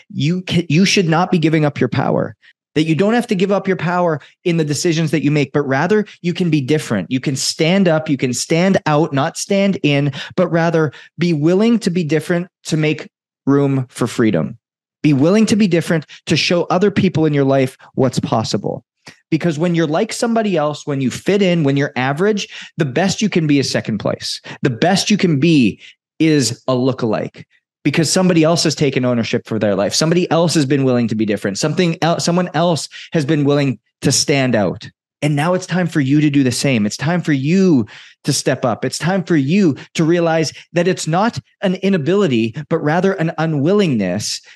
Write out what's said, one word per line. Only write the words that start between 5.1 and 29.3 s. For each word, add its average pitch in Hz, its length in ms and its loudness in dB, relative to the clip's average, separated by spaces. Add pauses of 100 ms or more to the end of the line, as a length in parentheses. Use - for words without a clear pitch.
that 151 120 -2
you 147 80 2
make, 143 200 0
but 143 120 0
rather 175 420 0 (160)
you 170 120 -2
can 175 160 -2
be 151 120 2
different. 123 500 -2
You - 80 0
can 135 160 -4
stand 175 540 0
up, 156 200 0
you 139 80 0
can 127 160 -2
stand 180 520 0
out, 151 260 2
not 143 260 -2
stand 196 460 0
in, 143 300 2 (240)
but 185 100 2
rather 165 460 0 (240)
be 170 160 0
willing 185 460 2
to 202 100 -2
be 175 160 -2
different 170 420 -2 (160)
to 156 140 -2
make 151 320 -2 (360)
room 139 440 2
for - 180 -4
freedom. 104 500 0 (460)
Be 151 100 4
willing 180 340 4
to 233 100 2
be 214 100 2
different 160 380 0 (220)
to 160 100 0
show 175 280 0
other 196 260 2
people 165 340 0
in 151 80 0
your 139 100 2
life 135 320 2 (200)
what's 127 240 0
possible. - 680 -4 (460)
Because 160 260 -2
when 170 180 0
you're 165 120 0
like 170 260 -2
somebody 226 440 -2
else, 147 280 -4
when 139 160 -4
you 127 80 0
fit 196 320 -2
in, 175 220 2
when 139 140 2
you're 139 180 -2
average, 156 520 -2 (300)
the 160 80 0
best 156 360 -2
you 208 80 0
can 160 180 0
be 143 120 4
is 123 120 -2
second 110 260 -4
place. - 440 -6 (200)
The 143 80 0
best 165 400 0
you 190 80 2
can 165 220 2
be 147 400 4 (400)
is 147 480 2
a 131 60 0
lookalike, 120 720 -2 (380)
because 151 280 0
somebody 180 320 4
else 165 220 2
has 151 100 0
taken 135 300 0
ownership 120 420 -2